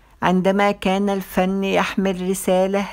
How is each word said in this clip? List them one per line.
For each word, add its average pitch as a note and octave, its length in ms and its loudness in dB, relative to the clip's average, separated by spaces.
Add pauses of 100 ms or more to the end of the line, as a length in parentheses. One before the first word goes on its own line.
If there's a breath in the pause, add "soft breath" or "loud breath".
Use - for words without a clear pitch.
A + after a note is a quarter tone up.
(220 soft breath)
عندما F#3+ 500 2
كان G3+ 380 -2
الفن G3 540 -2
يحمل F#3+ 680 0
رسالة F#3+ 640 0